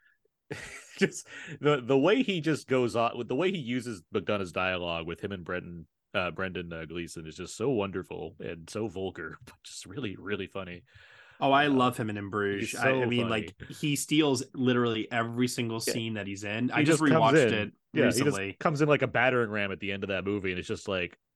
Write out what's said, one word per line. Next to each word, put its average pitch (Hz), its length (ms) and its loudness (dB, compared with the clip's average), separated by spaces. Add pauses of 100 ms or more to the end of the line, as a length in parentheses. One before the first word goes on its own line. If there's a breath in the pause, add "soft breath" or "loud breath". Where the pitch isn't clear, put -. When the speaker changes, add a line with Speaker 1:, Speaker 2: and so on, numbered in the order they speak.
(500)
Speaker 1:
<laughs> - 480 -14
just - 280 0 (360 loud breath)
the, 143 180 4
the 127 180 4
way 202 240 6
he 180 200 -2
just 147 260 -2
goes 123 260 2
on, 117 220 2
with 117 120 -6
the 127 60 -2
way 175 160 2
he 196 80 -2
uses 117 440 -6 (120)
McDonagh's 98 380 -2
dialogue 87 540 -2
with 82 180 -6
him 98 80 -6
and 90 120 -8
Brendan, 87 420 -8 (280)
uh, 92 160 0
Brendan, 90 440 -6
uh, 82 100 -8
Gleeson 82 420 -10
is 78 100 -14
just 87 200 -12
so 120 140 -2
wonderful 92 680 -4
and 82 300 -10
so 110 180 -4
vulgar, 87 540 -8
<laughs> - 60 -20
but - 80 -20 (100)
just - 220 -16
really, 101 300 -8
really 95 300 -6
funny. 90 360 -10 (580 soft breath)
Speaker 2:
Oh, 139 100 4
I 139 160 6
Speaker 1:
Uh, 147 40 2
Speaker 2:
love 123 260 4
him 110 140 -2
in 104 60 -4
In 101 140 -6
Bruges. 101 400 0
Speaker 1:
he's - 100 -6
Speaker 2:
I, 117 100 4
I 131 120 2
Speaker 1:
so 123 40 0
Speaker 2:
mean, 120 160 2
Speaker 1:
funny. 113 80 0
Speaker 2:
like, 101 240 -2 (140)
he 143 280 -2
steals 143 480 2 (100)
literally 120 560 2
every 120 380 0
single 113 360 -4
Speaker 1:
Yeah. - 80 0
Speaker 2:
scene 113 220 -4
that 101 140 -6
he's 98 160 -8
in. 110 240 -2
Speaker 1:
He 120 40 -6
Speaker 2:
I 131 120 4
just 151 180 6
Speaker 1:
just 143 100 6
comes 139 240 8
Speaker 2:
rewatched 131 120 8
Speaker 1:
in. 107 60 2
Speaker 2:
it 104 180 -2 (200)
Speaker 1:
Yeah, 147 120 2
he 120 60 6
just 120 100 0
Speaker 2:
recently. 98 400 0
Speaker 1:
comes 151 220 2
in 151 60 4
like 143 140 4
a 123 60 2
battering 120 420 2
ram 101 220 -2
at 92 80 -6
the 98 100 -4
end 98 140 -4
of 98 60 -2
that 92 140 -2
movie, 98 260 0
and 90 100 -4
it's - 80 -8
just 104 180 -6
like, 92 320 -2 (180)